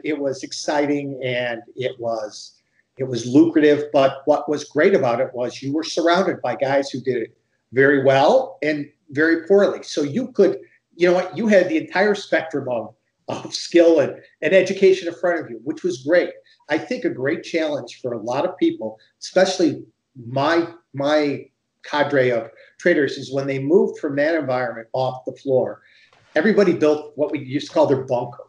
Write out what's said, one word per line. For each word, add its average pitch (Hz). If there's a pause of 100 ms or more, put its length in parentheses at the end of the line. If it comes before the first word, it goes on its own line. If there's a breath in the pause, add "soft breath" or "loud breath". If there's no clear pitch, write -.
it 151
was 135
exciting 143
and 123 (120)
it 131
was, 113 (360)
it 131
was 120
lucrative. 147
But 135
what 147
was 147
great 175
about 123
it 127
was 120
you 135
were 156
surrounded 170
by 123
guys 139
who 127
did 127
it - (340)
very 135
well 135
and 147 (220)
very 156
poorly. 196
So -
you 165
could, 165 (360 loud breath)
you 170
know 180
what, 180
you 214
had 185
the 160
entire 196
spectrum 151
of 113 (340)
of -
skill 165
and, 123 (260 loud breath)
and 160
education 190
in -
front 175
of 131
you, 113
which 147
was 131
great. 156 (380 soft breath)
I 151
think 208
a 160
great 135
challenge 147
for 120
a 107
lot 127
of 180
people, 156 (200 soft breath)
especially - (440)
my, 156 (260)
my 143 (380)
cadre 143
of 117 (300 soft breath)
traders, 156
is 131
when 139
they 135
moved 175
from 143
that 151
environment 123
off 127
the 127
floor, 127 (540 soft breath)
everybody 185
built 151
what 147
we 147
used 127
to -
call 151
their 131
bunker. 127